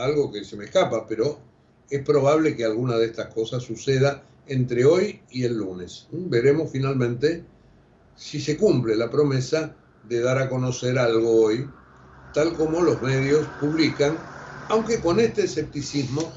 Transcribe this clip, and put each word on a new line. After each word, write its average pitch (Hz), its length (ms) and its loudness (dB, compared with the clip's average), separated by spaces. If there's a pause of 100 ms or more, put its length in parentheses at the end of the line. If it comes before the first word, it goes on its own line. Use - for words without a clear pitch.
algo 139 320 0
que 101 120 -10
se - 140 -14
me 101 80 -12
escapa, 120 420 0
pero 117 320 -2 (500)
es 135 140 -4
probable 147 520 2
que 117 100 -2
alguna 117 320 0
de 113 80 4
estas 113 280 -8
cosas 113 300 -4
suceda 135 600 0 (240)
entre 123 360 0
hoy 190 460 4
y 127 140 -6
el 117 140 -2
lunes. 92 540 -10
Veremos 147 600 2
finalmente 135 760 -2 (720)
si - 260 -10
se 151 160 -2
cumple 127 380 2
la 117 140 0
promesa 147 680 0 (340)
de 120 100 0
dar 127 200 0
a 131 100 -2
conocer 127 500 -2
algo 113 460 4
hoy, 120 240 0 (640)
tal 160 200 0
como 156 280 0
los 147 200 2
medios 135 460 2 (120)
publican, 151 580 0 (520)
aunque 220 300 0
con 170 200 2
este 226 260 2
escepticismo 143 760 -4 (160)